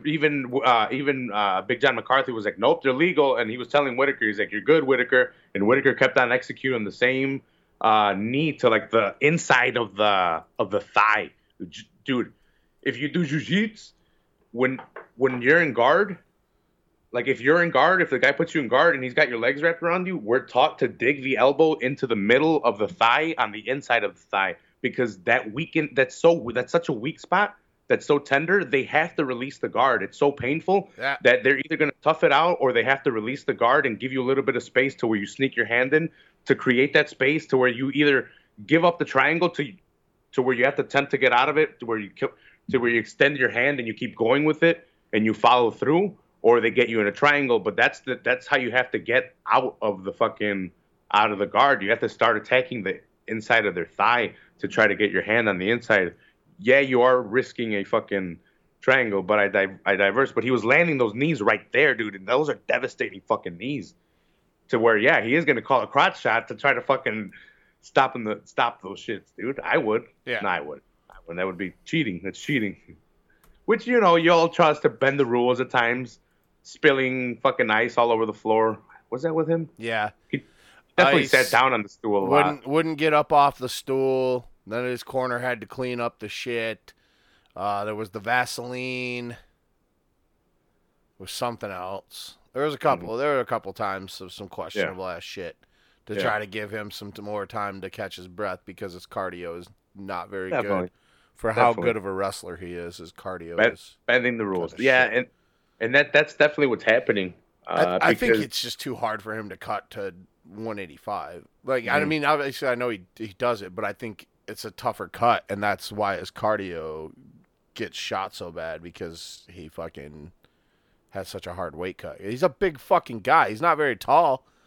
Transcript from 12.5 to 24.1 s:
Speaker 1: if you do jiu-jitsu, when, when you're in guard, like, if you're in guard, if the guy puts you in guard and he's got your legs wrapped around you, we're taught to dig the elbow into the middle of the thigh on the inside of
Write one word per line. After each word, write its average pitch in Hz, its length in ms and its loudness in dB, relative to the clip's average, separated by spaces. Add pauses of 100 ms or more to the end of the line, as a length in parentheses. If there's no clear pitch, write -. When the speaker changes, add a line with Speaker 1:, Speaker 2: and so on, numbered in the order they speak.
Speaker 1:
if 131 140 -4
you 143 120 -6
do 175 160 -2
jiu-jitsu, 170 640 -4 (600)
when, 127 280 -2 (380)
when 127 240 0
you're 147 200 4
in 147 120 0
guard, 160 440 2 (920)
like, 120 160 -4
if 127 120 -2
you're 151 220 4
in 170 80 0
guard, 160 320 4
if 156 80 0
the 131 80 2
guy 131 140 4
puts 139 240 -2
you 151 60 0
in 120 60 -4
guard 143 280 4
and 131 80 -6
he's 127 100 -8
got 147 160 4
your 123 100 -4
legs 139 220 0
wrapped 165 220 0
around 180 240 0
you, 185 100 -4
we're 120 280 0
taught 147 340 2
to 135 80 2
dig 131 340 -2
the 127 160 -2
elbow 143 380 4
into 131 320 -4
the 113 80 0
middle 131 480 4
of 107 160 0
the 104 80 0
thigh 123 500 2
on 107 140 -2
the 104 180 -12
inside 123 340 0
of 98 120 -6